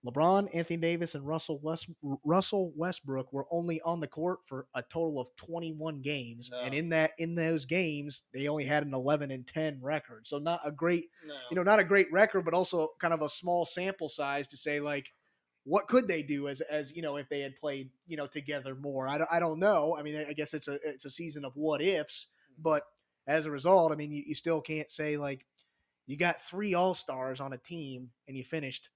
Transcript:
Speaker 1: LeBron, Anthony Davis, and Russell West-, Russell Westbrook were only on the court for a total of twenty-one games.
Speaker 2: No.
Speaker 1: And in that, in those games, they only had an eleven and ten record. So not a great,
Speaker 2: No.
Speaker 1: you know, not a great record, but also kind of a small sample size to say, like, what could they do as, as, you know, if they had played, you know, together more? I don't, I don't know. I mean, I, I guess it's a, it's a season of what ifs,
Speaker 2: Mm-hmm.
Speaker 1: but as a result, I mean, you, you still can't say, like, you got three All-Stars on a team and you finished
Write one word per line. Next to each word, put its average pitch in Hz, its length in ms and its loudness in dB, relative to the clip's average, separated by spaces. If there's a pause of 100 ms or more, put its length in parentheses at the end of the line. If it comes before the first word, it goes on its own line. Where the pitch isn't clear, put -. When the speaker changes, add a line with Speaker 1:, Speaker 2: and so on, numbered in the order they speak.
Speaker 1:
LeBron, 170 480 4
Anthony 165 260 -2
Davis, 170 360 0
and 139 100 -8
Russell 151 380 -4
West-, 160 260 -4 (360)
Russell 185 500 2
Westbrook 139 580 -4
were 139 200 -4
only 170 300 0
on 170 180 -2
the 151 80 -4
court 180 380 -2
for 131 280 -10
a 123 80 -4
total 160 380 -2
of 123 160 -6
twenty-one 160 680 -8
games. 120 480 -6
Speaker 2:
No. 123 80 -6
Speaker 1:
And 127 160 -4
in 160 140 0
that, 160 300 4
in 170 180 -2
those 165 280 0
games, 147 600 -2 (100)
they 135 140 -2
only 147 160 -2
had 147 200 2
an 139 100 -6
eleven 139 360 0
and 131 160 -8
ten 156 340 -4
record. 127 460 -6
So 143 120 -4
not 165 260 -2
a 147 80 -4
great, 165 320 0 (200)
Speaker 2:
No. 147 120 -12 (160)
Speaker 1:
you - 20 -4
know, 180 80 2
not 208 160 8
a 196 60 8
great 185 260 6
record, 190 340 6
but 160 80 0
also 170 360 2 (120)
kind 165 140 4
of 156 80 0
a 151 60 0
small 175 360 0
sample 180 440 -4
size 139 400 -2
to - 80 -14
say, 147 240 -2
like, 147 320 -4 (500)
what 170 240 2
could 233 220 6
they 165 160 0
do 143 240 -2
as, 139 140 -6
as, 147 340 -2
you 170 60 -8
know, 147 140 -4
if 139 120 -8
they 143 100 -4
had 139 160 -6
played, 139 360 -6 (180)
you 165 80 -8
know, 143 100 -4
together 135 480 -8
more? 135 320 -4
I 143 120 0
don't, 156 120 0
I 170 80 4
don't 165 220 0
know. 170 360 4
I 147 60 -6
mean, 151 140 -6
I, 151 140 -6
I - 20 -6
guess 147 200 -4
it's 151 140 -6
a, 143 180 -6
it's 143 200 -6
a 139 60 -10
season 147 340 -8
of 131 100 -8
what 147 260 0
ifs, 165 460 0 (280)
Speaker 2:
Mm-hmm. 156 80 -20
Speaker 1:
but 151 200 4 (460)
as 151 180 2
a 151 60 -4
result, 165 400 8
I - 20 2
mean, 147 160 -6
you, 147 160 -6
you 151 80 -4
still 165 260 2
can't 156 300 -4
say, 151 260 -2
like, 139 300 -4 (640)
you 139 80 -6
got 170 260 0
three 196 320 -2
All-Stars 135 680 0
on 135 120 -6
a 127 60 -10
team 135 520 -10 (160)
and 135 100 -10
you 127 60 -8
finished 139 540 -6